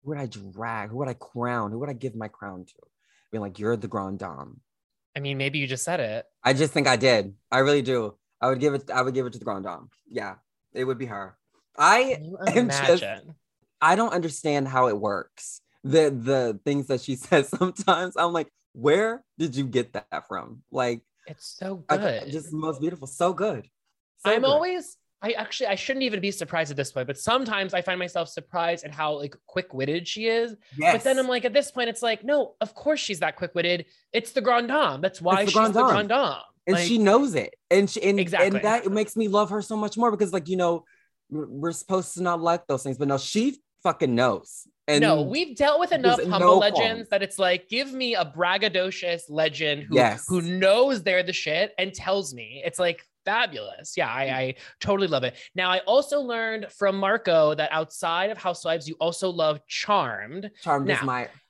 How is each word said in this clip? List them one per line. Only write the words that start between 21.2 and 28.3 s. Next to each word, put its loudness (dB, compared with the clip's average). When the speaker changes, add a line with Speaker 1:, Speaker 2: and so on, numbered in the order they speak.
Speaker 2:
It's -18
so -10
Speaker 1:
I, 2
Speaker 2:
good. -4
Speaker 1:
just -10
the -8
most -6
beautiful. -6
So 0
good. -4
So 0
Speaker 2:
I'm 4
Speaker 1:
good. 2
Speaker 2:
always, 0
I -4
actually, -6
I 0
shouldn't -4
even -2
be -2
surprised -4
at -6
this -4
point, -4
but -8
sometimes -2
I 0
find -4
myself -4
surprised -4